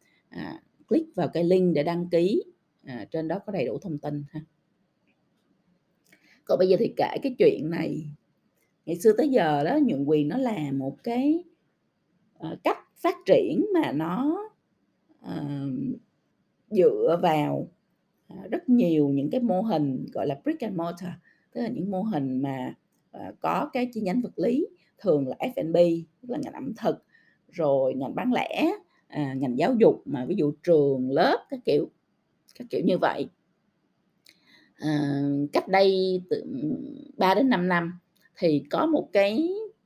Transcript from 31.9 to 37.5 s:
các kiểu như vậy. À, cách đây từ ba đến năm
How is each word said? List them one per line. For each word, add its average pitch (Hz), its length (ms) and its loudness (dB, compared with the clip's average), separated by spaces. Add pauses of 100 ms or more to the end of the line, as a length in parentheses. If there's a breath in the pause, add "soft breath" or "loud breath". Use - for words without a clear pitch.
các 247 100 -18
kiểu 127 160 -4
như 185 120 2
vậy. 127 320 -2 (1500 soft breath)
À, 143 460 -2 (320)
cách - 140 -2
đây 185 640 2
từ - 140 -4 (720)
ba 190 160 4
đến 269 160 4
năm 180 180 2